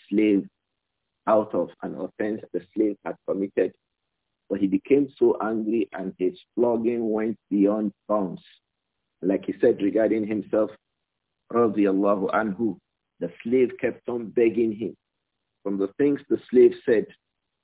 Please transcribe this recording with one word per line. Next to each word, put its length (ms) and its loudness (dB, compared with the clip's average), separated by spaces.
slaves 380 2
out 280 2
of 140 -2
an 140 -10
offense 460 -6
the 80 -4
slave 300 0
had 120 -8
committed. 460 -2
But 120 -6
he 60 2
became 500 0
so 240 4
angry 520 -4
and 260 -8
his 200 -2
flogging 560 0
went 280 -2
beyond 420 2
bounds. 360 -2
Like 240 0
he 140 -4
said 220 4
regarding 460 0
himself, 420 -2
radiallahu 840 2
anhu, 440 -2
the 120 -8
slave 360 2
kept 300 -6
on 200 -8
begging 420 2
him. 240 -8
From 140 -4
the 100 -2
things 320 0
the 100 0
slave 240 6
said, 220 2